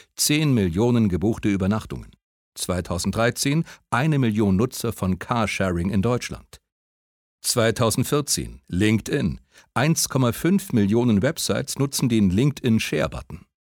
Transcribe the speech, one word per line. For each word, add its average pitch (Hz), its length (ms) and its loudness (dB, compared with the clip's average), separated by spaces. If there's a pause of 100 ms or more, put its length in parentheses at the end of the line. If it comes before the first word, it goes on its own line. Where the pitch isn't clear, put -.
(160)
zehn 151 380 2
Millionen 110 540 2
gebuchte 101 400 0
Übernachtungen. 95 640 -2 (460)
Zweitausenddreizehn, 107 1080 -2 (260)
eine 143 280 2
Million 107 380 2
Nutzer 117 360 -2
von 92 280 -4
Carsharing 98 720 -2
in 98 120 0
Deutschland. - 580 -6 (800)
Zweitausendvierzehn, 113 1200 0
LinkedIn, 107 720 0 (320)
eins 151 360 0
Komma 127 240 2
fünf 190 400 0
Millionen 107 500 4
Websites 127 560 -2
nutzen 139 300 -2
den 110 200 4
LinkedIn-Share-Button. 117 1200 -2 (180)